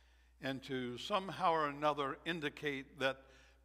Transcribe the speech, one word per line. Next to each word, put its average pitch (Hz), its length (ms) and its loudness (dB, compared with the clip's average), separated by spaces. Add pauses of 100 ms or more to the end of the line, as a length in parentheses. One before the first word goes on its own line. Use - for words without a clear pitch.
(420)
and 135 220 -4
to 127 340 -4
somehow 190 540 0
or 156 140 4
another 143 580 2
indicate 147 760 -4
that 131 220 2 (420)